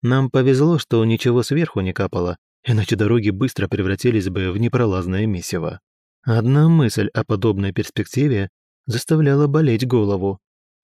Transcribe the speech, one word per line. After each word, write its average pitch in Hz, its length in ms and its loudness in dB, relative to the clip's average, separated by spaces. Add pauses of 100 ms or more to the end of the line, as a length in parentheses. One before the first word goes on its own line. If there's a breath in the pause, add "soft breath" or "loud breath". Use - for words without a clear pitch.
Нам 131 280 0
повезло, 135 480 2
что 113 260 0
ничего 120 380 2
сверху 147 380 -2
не 95 120 -4
капало, 90 460 -4 (260)
иначе 110 320 0
дороги 107 340 2
быстро 101 380 -2
превратились 98 600 -2
бы 92 220 -4
в 98 60 -4
непролазное 101 680 0
месиво. 87 540 -6 (420)
Одна 123 460 2
мысль 127 460 2
о 110 100 -2
подобной 98 480 0
перспективе 110 760 -2 (360)
заставляла 147 600 2
болеть 139 400 0
голову, 101 520 0 (460)